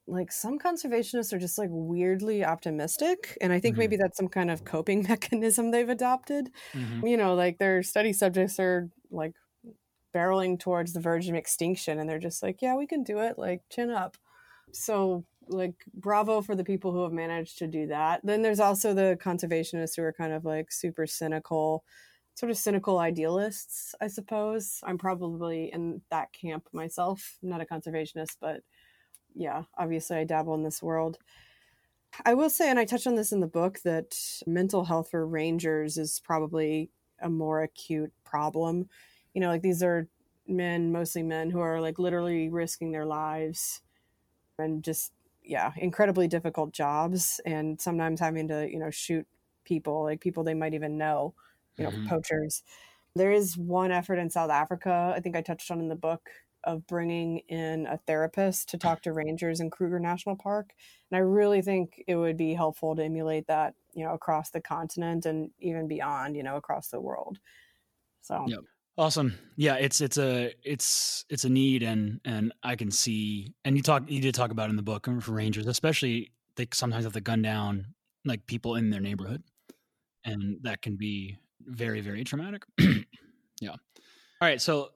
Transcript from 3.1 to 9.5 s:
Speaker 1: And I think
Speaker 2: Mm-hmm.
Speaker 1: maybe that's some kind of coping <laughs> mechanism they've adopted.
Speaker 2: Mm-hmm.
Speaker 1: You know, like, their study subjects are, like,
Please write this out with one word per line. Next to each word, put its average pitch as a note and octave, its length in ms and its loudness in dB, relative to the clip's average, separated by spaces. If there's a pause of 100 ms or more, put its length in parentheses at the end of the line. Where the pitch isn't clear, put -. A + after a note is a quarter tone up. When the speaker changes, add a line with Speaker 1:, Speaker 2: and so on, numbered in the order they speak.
Speaker 1:
And F3+ 120 4
I F3 60 4
think A3+ 140 2
Speaker 2:
Mm-hmm. A3 60 0
Speaker 1:
maybe G#3+ 180 2
that's F#3 200 2
some F#3 120 0
kind F3+ 200 2
of D#3+ 140 -2
coping G3 400 0
<laughs> F#3 60 0
mechanism A3+ 600 2
they've A#3 180 4
adopted. B3+ 600 0 (220)
Speaker 2:
Mm-hmm. B2 320 -4
Speaker 1:
You A#3+ 120 6
know, F#3+ 180 6
like, F3+ 240 4
their F#3+ 240 6
study G#3 300 2
subjects F#3+ 460 4
are, F3+ 300 2 (200)
like, E3 260 -6 (800)